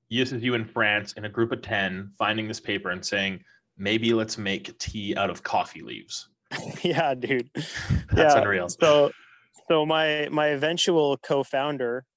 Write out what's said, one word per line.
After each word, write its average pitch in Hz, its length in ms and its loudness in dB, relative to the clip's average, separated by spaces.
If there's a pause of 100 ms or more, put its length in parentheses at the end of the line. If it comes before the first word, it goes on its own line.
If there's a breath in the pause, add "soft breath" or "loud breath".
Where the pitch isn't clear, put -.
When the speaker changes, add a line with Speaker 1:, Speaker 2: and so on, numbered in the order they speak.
Speaker 1:
this 127 220 0
is 123 120 -6
you 123 120 0
in 113 100 -2
France 104 500 0
in 107 100 -10
a 107 40 -8
group 117 220 0
of 120 120 -4
ten 98 540 -4
finding 107 300 -2
this 107 140 -8
paper 98 300 -4
and 92 140 -6
saying, 98 380 -2 (340 soft breath)
"Maybe 113 380 2
let's 113 240 -2
make 98 400 -6
tea 101 380 -6
out 98 140 0
of 82 120 -10
coffee 85 400 -4
leaves." - 460 -14 (240)
Speaker 2:
<laughs> - 300 -10
Yeah, 156 320 0
dude. 123 380 -4
Speaker 1:
<laughs> - 20 -20 (580 loud breath)
That's 151 220 8
Speaker 2:
Yeah. 135 60 6
Speaker 1:
unreal. 98 280 0
Speaker 2:
So, 147 420 4 (580 loud breath)
so 156 180 4
my, 156 440 0
my 151 180 2
eventual 151 680 2
co-founder, 135 840 -2 (120)